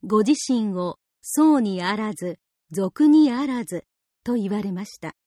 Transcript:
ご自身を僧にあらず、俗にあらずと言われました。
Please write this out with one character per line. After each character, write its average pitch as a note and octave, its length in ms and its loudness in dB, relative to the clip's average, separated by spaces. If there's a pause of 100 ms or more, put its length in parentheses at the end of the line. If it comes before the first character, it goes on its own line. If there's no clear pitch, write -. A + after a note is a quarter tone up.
ご G#3+ 200 0
自 G#3+ 100 2
身 A3+ 440 -2
を F3+ 220 -6 (240)
僧 D4+ 380 2
に G3 240 -2
あ F#3 100 -2
ら G#3+ 200 -4
ず、 F3 260 -8 (320)
俗 F#3+ 380 0
に D4+ 240 6
あ C4 120 -4
ら B3+ 200 -4
ず F3 180 -10 (400)
と A#3+ 120 -4
言 G3+ 140 -2
わ G#3 120 -2
れ G3+ 100 -6
ま F#3 140 -8
し - 120 -20
た。 D#3+ 300 -14